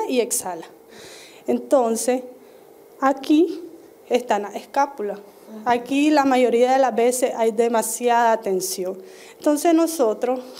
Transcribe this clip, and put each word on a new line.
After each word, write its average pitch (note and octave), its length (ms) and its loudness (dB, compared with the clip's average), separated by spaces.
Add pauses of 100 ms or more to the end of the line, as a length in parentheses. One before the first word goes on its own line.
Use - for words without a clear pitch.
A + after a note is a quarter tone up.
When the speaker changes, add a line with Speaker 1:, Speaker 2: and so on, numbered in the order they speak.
Speaker 1:
y B3+ 120 0
exhala. F3+ 460 -6 (800)
Entonces, A#3+ 760 0 (760)
aquí D4+ 600 2 (460)
está A#3+ 300 0
la G3+ 120 -8
escápula. A#3 640 -4
Speaker 2:
Ujú. G3 80 -16 (420)
Speaker 1:
Aquí C4+ 460 0
la C#4+ 140 4
mayoría B3+ 480 4
de C4 60 4
las B3 160 2
veces A#3+ 420 0
hay A3+ 160 0
demasiada A#3 880 0
tensión. F#3 580 -4 (400)
Entonces D4+ 360 2
nosotros B3+ 680 0 (200)